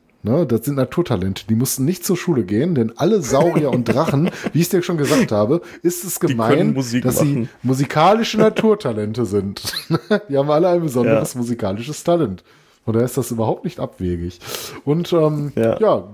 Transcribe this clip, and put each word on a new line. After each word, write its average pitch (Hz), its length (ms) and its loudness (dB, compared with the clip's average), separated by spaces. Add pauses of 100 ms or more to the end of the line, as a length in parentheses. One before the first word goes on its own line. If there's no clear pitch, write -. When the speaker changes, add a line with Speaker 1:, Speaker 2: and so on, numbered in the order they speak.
(220)
Speaker 1:
ne? 147 240 2
Das 113 180 0
sind 143 120 -4
Naturtalente. 107 720 -2
Die 110 80 2
mussten 131 280 -2
nicht 180 200 -2
zur 180 120 0
Schule 139 280 0
gehen, 123 320 0
denn 113 200 0
alle 196 240 2
Saurier 143 520 2
und 120 200 0
Drachen, 143 380 2 (100)
Speaker 2:
<laughs> - 120 -6
Speaker 1:
wie 143 80 2
ich 170 80 2
dir 185 160 2
schon 175 120 -2
gesagt 156 360 2
habe, 107 280 2 (220)
ist - 220 -2
es 180 160 -6
Speaker 2:
Die 170 80 2
können - 80 0
Speaker 1:
gemein, 143 380 2
Speaker 2:
Musik 123 280 -2
Speaker 1:
dass 123 160 0
sie - 60 4 (100)
Speaker 2:
machen. 113 140 -2 (160)
Speaker 1:
musikalische 156 720 2
Naturtalente 143 880 0
sind. 98 340 -2 (400)
<laughs> - 280 -2
Die 135 100 0
haben 143 140 2
alle 160 160 4
ein 175 140 2
besonderes 117 520 0
Speaker 2:
Ja. 123 60 -8
Speaker 1:
musikalisches 117 640 -6
Talent. 147 400 0 (400)
Von 113 80 -2
daher 117 140 2
ist - 100 -8
das 127 140 -2
überhaupt 117 340 -2
nicht - 160 -8
abwegig. 87 580 -6 (460)
Und, 160 300 -2
ähm, 151 420 0
Speaker 2:
Ja. 113 240 2
Speaker 1:
ja, 151 340 2